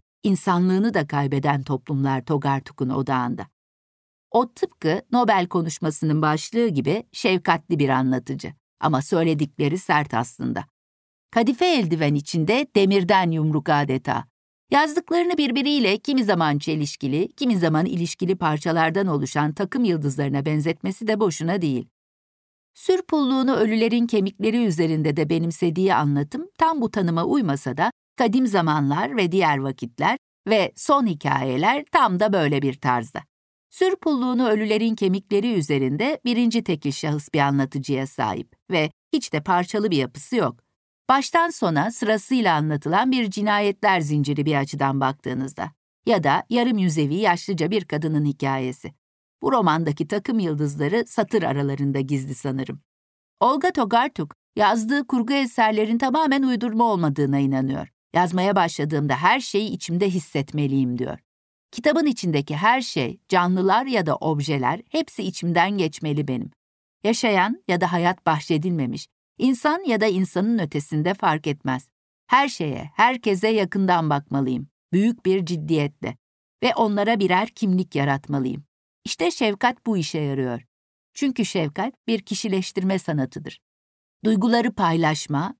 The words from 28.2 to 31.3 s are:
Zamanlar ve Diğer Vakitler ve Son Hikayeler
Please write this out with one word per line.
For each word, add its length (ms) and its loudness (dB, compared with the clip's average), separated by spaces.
Zamanlar 680 2
ve 140 2
Diğer 260 2
Vakitler 600 -2
ve 280 2
Son 320 2
Hikayeler 840 0